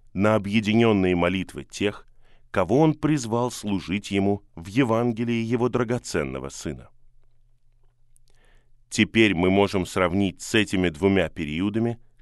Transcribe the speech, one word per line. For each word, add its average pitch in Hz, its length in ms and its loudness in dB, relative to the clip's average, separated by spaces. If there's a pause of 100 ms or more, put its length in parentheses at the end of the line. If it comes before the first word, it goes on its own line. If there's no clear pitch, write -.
(140)
на 107 220 2
объединённые 101 800 2
молитвы 87 480 -2
тех, - 440 -6 (440)
кого 98 280 2
Он 156 140 4
призвал 120 580 -2
служить 101 600 -4
Ему 98 320 0 (120)
в 82 120 -16
Евангелии 117 760 0
Его 120 260 0
драгоценного 85 800 -4
Сына. 65 400 -12 (2000)
Теперь 110 440 4
мы 90 160 2
можем 95 380 2
сравнить 92 540 -2
с - 120 -6
этими 95 360 2
двумя 87 400 2
периодами 104 680 -4 (220)